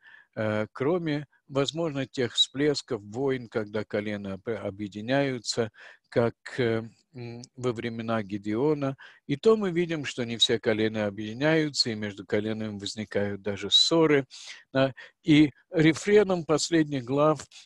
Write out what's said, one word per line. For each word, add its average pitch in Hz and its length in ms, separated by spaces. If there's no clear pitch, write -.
э, 107 360
кроме, 151 540
возможно, 139 580
тех - 280
всплесков 135 680
войн, 123 460
когда 107 360
колена 101 540
п-, 113 180
объединяются, 107 1120
как, 117 260
э, 113 240
м, 120 280
во 123 160
времена 113 500
Гедеона. 117 720
И 139 100
то 220 200
мы 202 160
видим, 165 320
что 123 200
не 117 140
все 117 220
колена 110 460
объединяются, 127 840
и 110 60
между 101 300
коленами 110 520
возникают 101 640
даже 101 280
ссоры. 151 560
Да. 135 200
И 151 260
рефреном 185 720
последних 147 600
глав 143 400